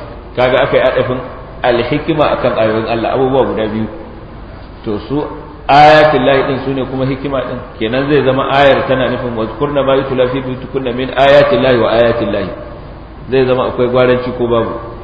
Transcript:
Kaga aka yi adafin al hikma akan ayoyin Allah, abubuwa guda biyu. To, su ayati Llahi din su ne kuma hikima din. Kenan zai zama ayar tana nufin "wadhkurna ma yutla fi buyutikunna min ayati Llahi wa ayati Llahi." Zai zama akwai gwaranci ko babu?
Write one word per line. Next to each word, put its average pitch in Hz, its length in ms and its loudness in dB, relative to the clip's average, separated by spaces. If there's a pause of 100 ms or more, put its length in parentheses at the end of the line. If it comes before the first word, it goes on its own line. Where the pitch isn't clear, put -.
(340)
Kaga 127 320 2
aka 135 100 0
yi 120 60 4
adafin 127 360 0 (440)
al 123 220 2
hikma 151 400 0 (100)
akan - 200 0
ayoyin 110 340 0
Allah, 110 260 -2
abubuwa 131 380 2
guda 107 160 -4
biyu. 110 180 -4 (960)
To, 107 200 -4
su 143 160 -4 (480)
ayati 151 500 8
Llahi 135 300 2
din 131 160 -2
su 135 80 -4
ne 135 160 -2
kuma 131 160 -4
hikima 135 400 -2
din. 123 140 -8 (180)
Kenan 123 320 -2
zai 143 160 4
zama 131 240 0
ayar 135 400 4
tana 131 240 0
nufin 120 240 -4
"wadhkurna 135 480 -2
ma 135 120 2
yutla 127 360 0
fi 135 80 -4
buyutikunna 127 520 -6
min 127 200 -6
ayati 139 440 4
Llahi 127 200 4
wa 110 160 2
ayati 113 320 2
Llahi." 98 260 -4 (800)
Zai 131 160 4
zama 127 240 2
akwai 123 180 0
gwaranci 127 460 2
ko 120 120 -4
babu? 113 280 0 (300)